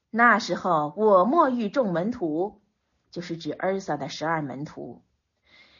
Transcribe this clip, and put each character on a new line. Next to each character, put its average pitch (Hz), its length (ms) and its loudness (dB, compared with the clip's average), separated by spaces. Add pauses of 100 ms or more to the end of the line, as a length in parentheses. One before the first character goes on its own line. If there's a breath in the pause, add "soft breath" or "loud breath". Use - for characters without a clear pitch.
(100)
那 226 280 6
时 - 160 -4
候， 151 420 0
我 208 280 6
莫 285 260 4
喻 240 180 -2
众 226 240 0
门 180 200 -2
徒， 175 480 -4 (500)
就 180 100 -12
是 170 160 -8
指 151 160 -8
尔 190 280 -4
撒 160 160 -6
的 147 120 -8
十 - 160 -10
二 160 160 -2
门 135 240 -8
徒。 139 380 -16 (760 soft breath)